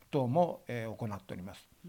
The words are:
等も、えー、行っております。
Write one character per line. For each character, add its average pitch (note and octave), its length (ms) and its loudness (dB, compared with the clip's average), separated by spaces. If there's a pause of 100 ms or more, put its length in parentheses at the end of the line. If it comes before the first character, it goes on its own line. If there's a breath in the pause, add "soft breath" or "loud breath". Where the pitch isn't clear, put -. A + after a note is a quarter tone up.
(120)
等 C3+ 160 4
も、 E3 400 2
え A#2 200 -4
ー、 A2 60 -6
行 A2+ 120 -6
っ G2+ 160 -6
て - 120 -12
お - 40 -6
り F#2 60 -8
ま F#2 100 -10
す。 - 160 -20 (200)